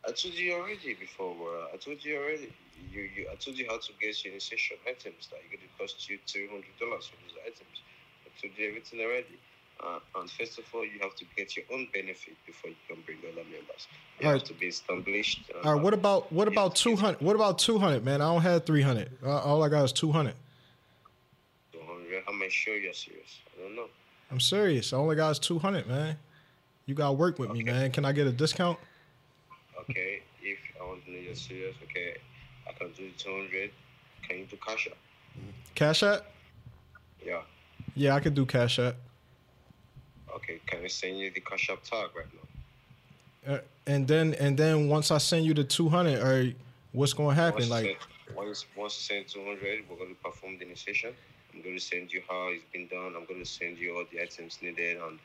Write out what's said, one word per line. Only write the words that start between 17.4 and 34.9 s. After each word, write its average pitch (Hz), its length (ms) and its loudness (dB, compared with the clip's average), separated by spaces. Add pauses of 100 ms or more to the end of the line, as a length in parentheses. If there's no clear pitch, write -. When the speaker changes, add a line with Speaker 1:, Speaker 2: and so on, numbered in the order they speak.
Speaker 2:
two 226 200 4
hundred, 147 260 4
man? 143 160 2
I 151 120 4
don't 170 100 6
have 170 240 6
three 151 160 8
hundred. 123 280 4 (140)
Uh, 139 140 2
all 147 240 4
I 147 80 6
got 147 140 8
is - 80 4
two 160 200 2
hundred. 151 220 4 (1400)
Speaker 1:
Two 82 140 -16
hundred. 87 400 -8
How 95 60 -6
am 101 100 -4
I 92 60 -2
sure 107 280 0
you're 95 160 -4
serious? - 460 -14 (180)
I 90 60 -14
don't 101 140 -12
know. 117 100 -8 (440)
Speaker 2:
I'm 127 100 -2
serious. 180 520 4
I 131 40 2
only 151 200 4
got 156 160 4
is 147 60 0
two 170 200 0
hundred, 180 280 0
man. 151 300 -2 (680)
You 135 80 -2
gotta 143 180 2
work 160 260 2
with 120 140 -2
me, 117 100 -2
Speaker 1:
Okay. 117 100 -2
Speaker 2:
man. 127 200 2
Can 143 120 2
I 139 80 4
get 143 140 4
a 127 60 4
discount? 160 460 2 (1120)
Speaker 1:
Okay, 95 320 -6 (200)
if 98 160 -8 (220)
I 90 40 -10
want 92 200 -12
to 92 80 -18
know 90 60 -12
you're 90 180 -12
serious, 92 480 -10
okay, 90 320 -8 (520)
I - 40 -12
can 87 200 -10
do 95 240 -14
two 98 140 -10
hundred. 95 400 -4 (580)
Can 90 100 -6
you 95 80 -12
do 101 100 -14
Cash - 340 -4